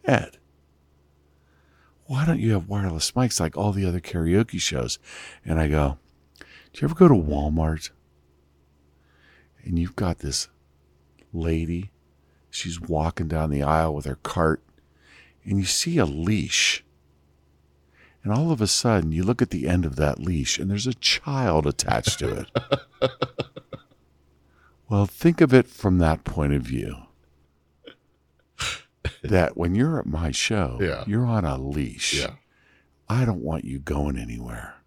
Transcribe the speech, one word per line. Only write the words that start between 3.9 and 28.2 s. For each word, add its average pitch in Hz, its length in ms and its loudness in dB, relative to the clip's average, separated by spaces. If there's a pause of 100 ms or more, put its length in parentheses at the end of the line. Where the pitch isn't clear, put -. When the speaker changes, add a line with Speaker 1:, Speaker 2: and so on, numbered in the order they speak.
Speaker 1:
karaoke 87 600 0
shows?" 62 380 -4 (480)
And 82 140 0
I 78 80 2
go, 71 320 2 (400)
"Do - 60 -20 (360)
you 143 60 0
ever 160 80 -2
go 185 140 10
to 143 40 8
Walmart 78 800 0 (1700)
and 85 120 -2
you've 87 200 -2
got 87 220 -2
this - 280 -6 (840)
lady, 82 600 -2 (580)
she's 85 320 -8
walking 82 460 -2
down 78 240 -2
the 71 120 0
aisle 80 300 2
with 71 120 -6
her 69 100 -6
cart, - 480 0 (800)
and 98 160 0
you 92 60 0
see 170 320 -2
a 113 80 4
leash, 80 800 0 (1400)
and 101 80 -2
all 147 200 2
of 120 100 0
a 101 60 2
sudden 92 440 2
you 85 120 0
look 120 180 2
at 120 80 2
the 71 180 -4
end 90 180 2
of 67 120 -4
that 73 220 2
leash 78 380 -2
and 95 140 -4
there's 104 160 -4
a 127 60 -4
child 107 760 0
attached - 520 -2
to 73 100 -2
it?" - 180 -8 (540)
Speaker 2:
<laughs> 131 100 0 (1800)
Speaker 1:
Well, 101 180 4
think 170 340 2
of 131 140 8
it 123 120 8
from 92 320 2
that 80 240 4
point 71 300 -2
of 69 80 0
view. 58 360 -6 (2250)